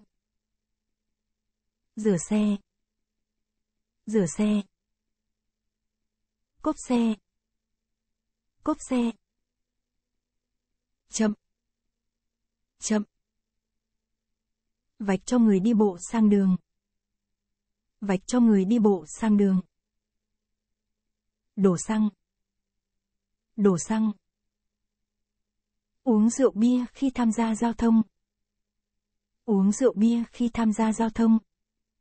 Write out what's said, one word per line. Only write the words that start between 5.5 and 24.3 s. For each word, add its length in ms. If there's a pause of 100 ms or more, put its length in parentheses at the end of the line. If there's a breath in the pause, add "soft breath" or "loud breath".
Cốp 140 (120)
xe. 260 (1500)
Cốp 180
xe. 300 (2000)
Chậm. 260 (1400)
Chậm. 240 (2000)
Vạch 280
cho 120
người 220
đi 140
bộ 260
sang 300
đường. 260 (1400)
Vạch 260
cho 140
người 240
đi 140
bộ 280
sang 300
đường. 240 (2000)
Đổ 220
xăng. 300 (1500)
Đổ 220
xăng. 340 (1900)